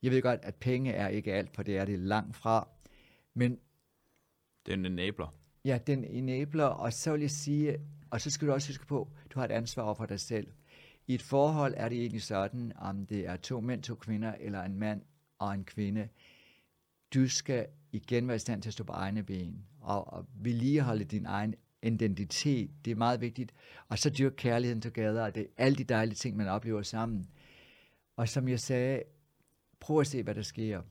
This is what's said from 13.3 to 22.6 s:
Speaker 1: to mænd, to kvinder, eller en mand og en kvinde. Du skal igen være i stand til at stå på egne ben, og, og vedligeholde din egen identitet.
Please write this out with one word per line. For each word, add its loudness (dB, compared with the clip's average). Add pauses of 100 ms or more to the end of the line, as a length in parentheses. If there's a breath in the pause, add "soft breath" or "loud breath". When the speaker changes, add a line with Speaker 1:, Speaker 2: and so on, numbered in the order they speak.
Speaker 1:
to -6
mænd, -4
to -6
kvinder, -4
eller -6
en -4
mand -2 (380)
og -2
en -4
kvinde. -2 (1040 soft breath)
Du 6
skal 0 (240)
igen 2
være 0
i 0
stand -2
til -6
at -6
stå -8
på -8
egne -2
ben, -6 (160)
og, -2
og -8 (100)
vedligeholde 4
din -2
egen -2 (280)
identitet. 2 (140)